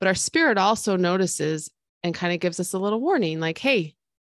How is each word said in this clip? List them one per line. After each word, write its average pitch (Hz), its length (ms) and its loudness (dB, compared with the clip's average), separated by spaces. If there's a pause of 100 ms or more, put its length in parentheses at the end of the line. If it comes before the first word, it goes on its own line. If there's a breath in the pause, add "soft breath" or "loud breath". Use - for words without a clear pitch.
but 190 60 0
our 190 80 2
spirit 302 420 2
also 202 400 2
notices 175 760 0 (320)
and 170 120 -2
kind 175 180 -2
of 170 80 -2
gives 175 200 -2
us 180 120 -4
a 190 60 -2
little 208 220 0
warning, 226 400 0
like, 160 180 -2
"Hey, 220 380 -2 (400)